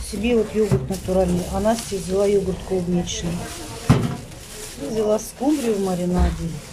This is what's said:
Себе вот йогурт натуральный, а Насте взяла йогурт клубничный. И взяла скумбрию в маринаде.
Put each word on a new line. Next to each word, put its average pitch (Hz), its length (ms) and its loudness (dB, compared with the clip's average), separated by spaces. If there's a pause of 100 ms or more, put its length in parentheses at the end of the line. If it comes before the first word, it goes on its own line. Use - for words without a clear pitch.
Себе 226 280 2
вот 214 180 2
йогурт 202 340 2
натуральный, 185 540 2 (100)
а 190 60 0
Насте 214 380 0
взяла 185 300 2
йогурт 190 420 2
клубничный. 175 680 0 (1400)
И 277 60 -8
взяла 214 320 2
скумбрию 240 560 0
в 196 100 -2
маринаде. 175 640 2 (240)